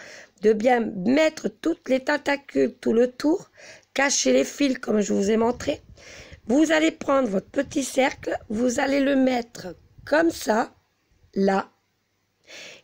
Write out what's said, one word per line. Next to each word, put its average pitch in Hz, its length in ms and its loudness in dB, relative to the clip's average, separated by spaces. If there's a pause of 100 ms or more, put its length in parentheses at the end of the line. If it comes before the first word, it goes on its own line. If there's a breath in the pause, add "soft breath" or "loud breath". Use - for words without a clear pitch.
(420 loud breath)
de 214 120 4
bien 240 260 2
mettre 247 680 0
toutes - 380 -6
les 262 120 2
tentacules 277 760 -2
tout 233 180 -2
le 240 180 4
tour. - 400 -2 (420 loud breath)
Cachez 269 400 0
les 262 120 4
fils 269 340 -2
comme 214 220 0
je 202 120 -2
vous 202 160 0
ai 220 80 2
montré. 240 460 -2 (640 loud breath)
Vous 302 260 2
allez 311 200 2
prendre 269 360 0
votre 190 220 -4
petit 277 340 -4
cercle. - 520 -2 (140)
Vous 240 300 -2
allez 277 220 2
le 277 140 2
mettre 247 600 -2 (280)
comme 330 280 2
ça, 240 420 -2 (600)
là. 196 340 0 (1160 loud breath)